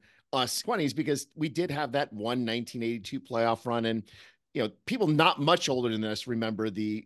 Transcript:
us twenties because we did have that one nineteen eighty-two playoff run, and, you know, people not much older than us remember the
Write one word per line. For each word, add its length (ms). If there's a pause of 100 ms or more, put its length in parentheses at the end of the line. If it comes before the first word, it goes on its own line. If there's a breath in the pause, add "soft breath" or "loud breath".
(320 soft breath)
us 300
twenties 320
because 420
we 140
did 220
have 200
that 220
one 320
nineteen 380
eighty-two 360
playoff 460
run, 200
and, 180 (500 loud breath)
you 100
know, 60 (160)
people 220
not 340
much 280
older 200
than 160
us 220
remember 420
the 360